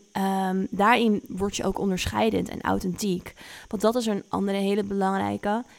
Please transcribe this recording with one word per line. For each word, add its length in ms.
ehm, 580
daarin 560
word 300
je 80
ook 140
onderscheidend 720
en 120
authentiek. 760
Want 160
dat 120
is 120
een 220
andere 300
hele 260
belangrijke. 800